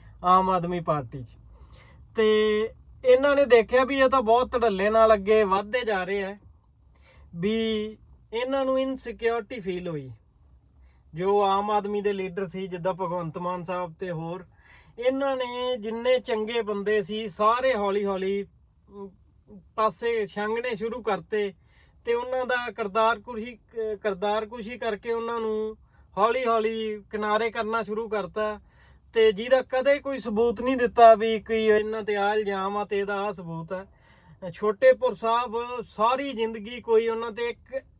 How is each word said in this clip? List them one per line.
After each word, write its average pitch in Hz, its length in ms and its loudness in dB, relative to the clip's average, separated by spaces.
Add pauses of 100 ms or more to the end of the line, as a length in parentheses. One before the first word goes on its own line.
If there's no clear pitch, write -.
(260)
ਆਮ 185 260 6
ਆਦਮੀ 175 300 0
ਪਾਰਟੀ 147 420 -4
'ਚ। 120 60 -16 (880)
ਤੇ 214 540 2 (340)
ਇਹਨਾਂ 269 320 6
ਨੇ 285 80 6
ਦੇਖਿਆ 240 400 6
ਵੀ 269 160 0
ਇਹ 262 80 6
ਤਾਂ 269 140 2
ਬਹੁਤ 233 300 2
ਧੜੱਲੇ 214 380 2
ਨਾਲ 220 240 8
ਅੱਗੇ 214 300 4
ਵੱਧਦੇ 202 400 0
ਜਾ 196 200 -2
ਰਹੇ 196 200 -4
ਆ, 196 120 -8 (1000)
ਵੀ 214 640 -2 (360)
ਇਹਨਾਂ 262 320 -2
ਨੂੰ 262 160 0
ਇਨਸਿਕਿਉਰਿਟੀ 240 800 -4
ਫੀਲ 180 280 -6
ਹੋਈ। 143 220 -8 (1040)
ਜੋ 196 280 2
ਆਮ 196 280 2
ਆਦਮੀ 208 300 -2
ਦੇ 202 120 0
ਲੀਡਰ 185 360 -6
ਸੀ 190 180 -8
ਜਿੱਦਾਂ 180 260 -4
ਭਗਵੰਤ 175 460 -6
ਮਾਨ 180 260 -6
ਸਾਹਿਬ 180 360 -6
ਤੇ 185 100 -6
ਹੋਰ, 170 340 -8 (540)
ਇਹਨਾਂ 269 380 0
ਨੇ 247 400 -4
ਜਿੰਨੇ 233 420 0
ਚੰਗੇ 226 440 -2
ਬੰਦੇ 202 400 0
ਸੀ 214 260 -8
ਸਾਰੇ 233 460 2
ਹੌਲੀ 202 300 0
ਹੌਲੀ, 196 400 -2 (440)
ਅਮ, 196 220 -16 (640)
ਪਾਸੇ 220 500 -2
ਛਾਂਗਣੇ 220 480 -4
ਸ਼ੁਰੂ 220 280 -6
ਕਰਤੇ 202 520 -4 (500)
ਤੇ 233 100 -2
ਉਹਨਾਂ 254 320 -4
ਦਾ 247 240 -2
ਕਿਰਦਾਰ 220 500 0
ਕੁਸ਼ੀ, 233 340 -12
ਅਹ, 220 420 -8
ਕਿਰਦਾਰ 208 500 -4
ਕੁਸ਼ੀ 226 320 -12
ਕਰਕੇ 226 340 -6
ਉਹਨਾਂ 233 280 -4
ਨੂੰ 220 360 -4 (420)
ਹੌਲੀ 233 280 0
ਹੌਲੀ 220 640 -2
ਕਿਨਾਰੇ 214 400 0
ਕਰਨਾ 226 320 -4
ਸ਼ੁਰੂ 214 260 -8
ਕਰਤਾ। 208 520 -4 (520)
ਤੇ 220 200 6
ਜਿਹਦਾ 254 300 2
ਕਦੇ 262 360 0
ਕੋਈ 277 200 -8
ਸਬੂਤ 226 420 0
ਨਹੀਂ 254 160 -2
ਦਿੱਤਾ 233 380 8
ਵੀ 220 260 0
ਕੋਈ 220 240 -2
ਇਹਨਾਂ 214 380 2
ਤੇ 208 140 -4
ਆਹ 202 180 0
ਇਲਜ਼ਾਮ 202 420 -2
ਆ 208 80 -4
ਤੇ 202 140 -4
ਇਹਦਾ 202 160 -4
ਆਹ 202 180 -4
ਸਬੂਤ 165 400 -12
ਆ। 190 140 -8 (680)
ਛੋਟੇਪੁਰ 208 600 2
ਸਾਹਿਬ 226 380 -2 (300)
ਸਾਰੀ 262 500 -2
ਜ਼ਿੰਦਗੀ 226 480 -8
ਕੋਈ 226 280 2
ਉਹਨਾਂ 226 240 -6
ਤੇ 233 160 -6
ਇੱਕ 240 360 -12 (160)